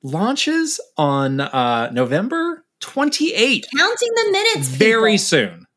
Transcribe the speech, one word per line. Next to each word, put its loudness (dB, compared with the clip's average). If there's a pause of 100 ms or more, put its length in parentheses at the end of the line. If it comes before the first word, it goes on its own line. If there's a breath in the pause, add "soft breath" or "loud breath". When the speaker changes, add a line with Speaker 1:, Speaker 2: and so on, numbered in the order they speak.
Speaker 1:
launches -2 (160)
on, 0
uh, 0
November -2 (160)
twenty-eighth. 0
Speaker 2:
Counting 0
the 0
minutes, 0
Speaker 1:
Very 4
Speaker 2:
people. 4
Speaker 1:
soon. 0 (100)